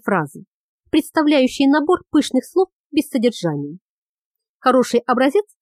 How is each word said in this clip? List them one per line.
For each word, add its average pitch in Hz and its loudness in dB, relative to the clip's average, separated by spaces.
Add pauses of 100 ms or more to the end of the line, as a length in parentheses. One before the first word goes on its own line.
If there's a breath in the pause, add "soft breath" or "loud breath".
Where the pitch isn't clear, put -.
фразы, - -4 (460)
представляющие 285 0
набор 302 2
пышных 262 0
слов 370 -2 (240)
без 294 -2
содержания. 170 -4 (800)
Хороший 254 0
образец, 262 -2 (180)